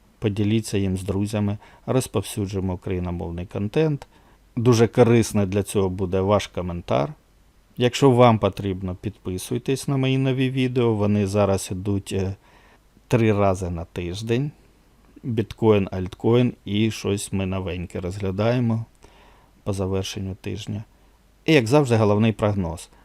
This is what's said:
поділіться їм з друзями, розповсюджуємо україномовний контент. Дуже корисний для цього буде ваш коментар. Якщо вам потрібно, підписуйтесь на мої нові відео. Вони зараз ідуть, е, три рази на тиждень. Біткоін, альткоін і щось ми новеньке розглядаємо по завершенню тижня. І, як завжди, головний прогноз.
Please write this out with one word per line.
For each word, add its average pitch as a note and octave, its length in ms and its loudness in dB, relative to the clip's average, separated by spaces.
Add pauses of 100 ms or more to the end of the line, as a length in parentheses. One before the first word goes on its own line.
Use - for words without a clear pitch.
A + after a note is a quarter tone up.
(200)
поділіться G#2+ 580 0
їм F#2+ 200 0
з F#2 60 -8
друзями, G2+ 540 -2 (280)
розповсюджуємо G2+ 880 -4
україномовний F2 720 -6
контент. C#3+ 600 -2 (500)
Дуже A#2 300 6
корисний A2+ 580 4
для G2 180 -2
цього F#2+ 260 0
буде F#2+ 320 -2
ваш G2+ 260 2
коментар. F#2 640 -4 (640)
Якщо B2 340 4
вам A#2+ 280 8
потрібно, F#2+ 560 -2
підписуйтесь A#2 920 -6
на C#3 100 -2
мої C3 200 0
нові C3 320 0
відео. B2+ 440 0
Вони G#2 340 2
зараз G2 440 0
ідуть, G2 420 -4
е, F#2+ 220 -2 (720)
три A2+ 260 2
рази F#2+ 360 0
на E2+ 160 -8
тиждень. A2+ 680 -4 (720)
Біткоін, G#2+ 680 2
альткоін A2+ 600 0 (120)
і G#2+ 260 0
щось G2+ 420 -6
ми F#2+ 120 -2
новеньке F2+ 560 -6
розглядаємо G#2+ 840 -2 (800)
по G2+ 100 -4
завершенню F#2+ 600 -4
тижня. G#2 480 -10 (600)
І, D#3+ 80 4
як A#2+ 140 4
завжди, B2+ 280 4
головний G#2+ 360 4
прогноз. G2 580 -2 (160)